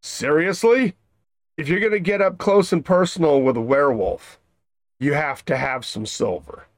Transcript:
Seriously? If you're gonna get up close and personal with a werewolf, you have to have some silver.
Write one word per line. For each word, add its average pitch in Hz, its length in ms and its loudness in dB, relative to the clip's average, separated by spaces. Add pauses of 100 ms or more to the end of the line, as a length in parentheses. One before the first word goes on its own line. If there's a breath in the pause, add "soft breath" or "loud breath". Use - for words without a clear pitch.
Seriously? 190 920 0 (640)
If 147 120 -8
you're 185 120 0
gonna 214 180 0
get 196 240 0
up 185 160 0
close 196 340 2
and 170 120 0
personal 175 580 2
with 131 140 2
a 120 40 -2
werewolf, 117 760 0 (640)
you 143 140 0
have 143 320 -4
to 135 100 -2
have 131 280 -4
some - 220 -10
silver. - 600 -6 (120)